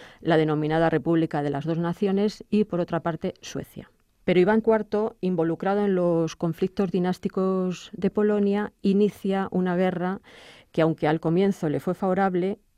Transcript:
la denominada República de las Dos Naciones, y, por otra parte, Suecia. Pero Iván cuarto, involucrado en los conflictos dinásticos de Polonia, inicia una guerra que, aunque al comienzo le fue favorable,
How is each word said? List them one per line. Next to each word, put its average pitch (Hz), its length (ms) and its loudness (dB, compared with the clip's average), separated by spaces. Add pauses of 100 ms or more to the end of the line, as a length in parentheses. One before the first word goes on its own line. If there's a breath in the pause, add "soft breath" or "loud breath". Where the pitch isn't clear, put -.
(200 loud breath)
la 165 160 0
denominada 156 540 2
República 160 520 0
de 143 100 -2
las 143 120 -6
Dos 165 140 -4
Naciones, 196 720 -2
y, 208 160 2
por 175 160 -2
otra 165 180 -4
parte, 170 400 -6
Suecia. - 500 -14 (360)
Pero 180 140 4
Iván 214 220 4
cuarto, 220 580 0
involucrado 185 640 -2
en 196 120 0
los 170 420 0
conflictos 180 540 -2
dinásticos 185 1000 -2
de 185 180 -2
Polonia, 208 640 0 (100)
inicia 196 720 0
una 180 240 0
guerra 180 460 -2 (500 loud breath)
que, 165 100 0
aunque 156 280 2
al 160 100 0
comienzo 180 480 0
le 139 140 -2
fue 185 120 -2
favorable, 190 640 0 (200)